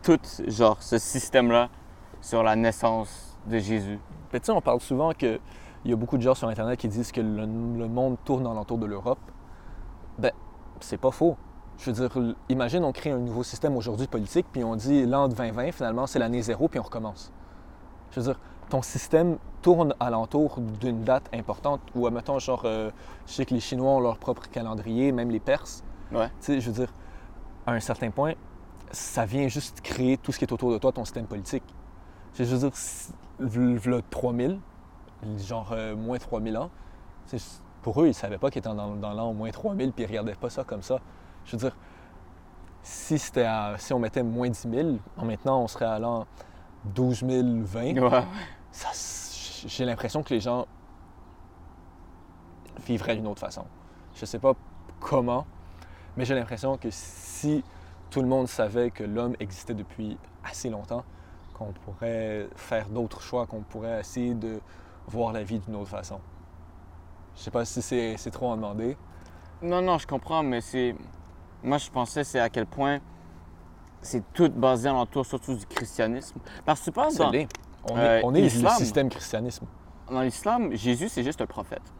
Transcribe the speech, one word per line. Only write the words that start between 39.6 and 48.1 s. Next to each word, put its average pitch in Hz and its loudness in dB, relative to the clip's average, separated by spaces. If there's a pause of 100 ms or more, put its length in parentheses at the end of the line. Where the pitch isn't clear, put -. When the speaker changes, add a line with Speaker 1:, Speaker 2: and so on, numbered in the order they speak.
Speaker 2:
mille, 131 0
puis 120 -4
ils - -4
regardaient 107 -4
pas 123 -6
ça 127 -6
comme 104 -8
ça. 127 -2 (460)
Je - -10
veux - -2
dire, 120 -2 (1080)
si - -2
c'était - 2
à, 107 0
si - -6
on 127 2
mettait 117 0
moins 120 0
dix 117 -4
mille, 127 0 (200)
en 117 -2
maintenant, 127 2
on 117 0
serait - -4
à 110 0
l'an 117 -2 (600)
douze 123 2
mille 123 4
vingt. 117 -2
Speaker 1:
Ouais, - 6
ouais. 123 8 (500)